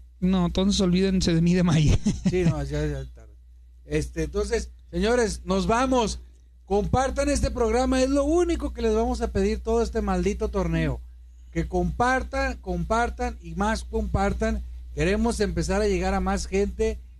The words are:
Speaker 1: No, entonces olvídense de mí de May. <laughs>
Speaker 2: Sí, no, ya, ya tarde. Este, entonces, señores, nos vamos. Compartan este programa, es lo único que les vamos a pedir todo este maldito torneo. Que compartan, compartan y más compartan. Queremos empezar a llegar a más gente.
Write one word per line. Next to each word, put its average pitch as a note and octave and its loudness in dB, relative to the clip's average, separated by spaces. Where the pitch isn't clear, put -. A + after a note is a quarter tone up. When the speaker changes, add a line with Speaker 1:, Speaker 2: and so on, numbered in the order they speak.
Speaker 1:
No, F#3 2
entonces F#3+ 2
olvídense F#3 2
de E3 4
mí F3 4
de F3+ 4
May. D#3 4
<laughs> - -2
Speaker 2:
Sí, F3+ 2
no, D#3 2
ya, D3 -4
ya C#3 -6
tarde. A2 -20
Este, D#3 -4
entonces, G3+ -4
señores, G#3+ 0
nos F#3 0
vamos. A#3+ 2
Compartan B3+ 0
este C4 0
programa, B3+ 2
es C4 2
lo C#4 2
único D#4+ 0
que A#3+ -8
les A3 2
vamos A#3 0
a A3+ -2
pedir G#3 0
todo A3+ 0
este A3 -2
maldito F#3 -2
torneo. E3 -2
Que E3 -4
compartan, B3 0
compartan A3+ -2
y E3 -12
más G#3 -2
compartan. G#3+ -2
Queremos G#3 0
empezar F3+ 0
a G#3+ 2
llegar F#3 0
a F#3+ 0
más F#3+ -2
gente. G3+ -2